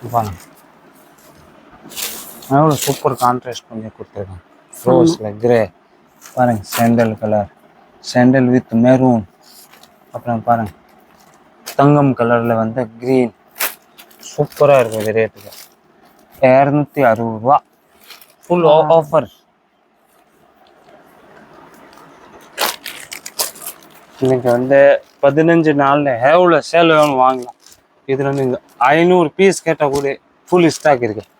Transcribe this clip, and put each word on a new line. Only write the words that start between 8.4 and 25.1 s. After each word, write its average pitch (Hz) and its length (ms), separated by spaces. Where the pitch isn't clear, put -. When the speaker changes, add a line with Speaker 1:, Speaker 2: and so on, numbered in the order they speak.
Speaker 1:
with 123 180
மெரூன். 127 400
அப்புறம் 117 340
பாருங்க, 113 240
தங்கம் 143 400
கலர்ல 117 440
வந்து 113 200
கிரீன். 127 320
சூப்பரா 147 480
இருக்கும் 110 240
இது 107 140
ரேட்டுக்கு. - 340
இருநூத்தி 143 420
அறுபது 113 320
ரூபா. 139 140
ஃபுல் 175 280
Speaker 2:
ஆ. 156 40
Speaker 1:
ஆஃபர். 151 300
இன்னைக்கு 127 340
வந்து 131 220